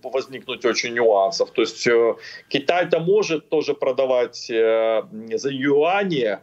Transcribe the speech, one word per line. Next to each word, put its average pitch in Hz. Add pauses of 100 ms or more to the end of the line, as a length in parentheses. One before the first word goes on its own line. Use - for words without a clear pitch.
возникнуть 123
очень 117
нюансов. 104
То 117
есть, -
э, 117 (340)
Китай-то 170
может 165
тоже 147
продавать, 127
э, 113 (320)
за 127
юани, 143